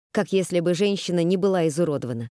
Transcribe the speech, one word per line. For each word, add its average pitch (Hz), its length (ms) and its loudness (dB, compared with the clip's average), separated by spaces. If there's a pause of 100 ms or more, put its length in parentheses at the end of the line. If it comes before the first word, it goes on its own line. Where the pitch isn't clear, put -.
(120)
как 196 200 -2
если 180 280 0
бы 175 140 0
женщина 180 480 0
не 180 140 2
была 185 320 2
изуродована. 131 640 -2